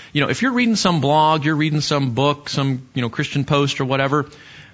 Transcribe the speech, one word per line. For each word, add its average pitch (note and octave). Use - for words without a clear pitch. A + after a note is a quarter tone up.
you D3
know, C3
if C3
you're B3+
reading A#3+
some F3
blog, D#3
you're D#3
reading D3+
some C#3
book, C#3
some, C3+
you C3
know, A#2+
Christian C#3+
post C#3+
or C3+
whatever, C3+